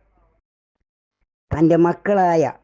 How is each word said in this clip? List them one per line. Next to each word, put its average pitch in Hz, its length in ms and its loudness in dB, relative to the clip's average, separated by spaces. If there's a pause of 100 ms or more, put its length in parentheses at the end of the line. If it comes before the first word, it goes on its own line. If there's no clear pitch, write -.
(1500)
തൻ്റെ 160 280 0
മക്കളായ 170 760 0 (120)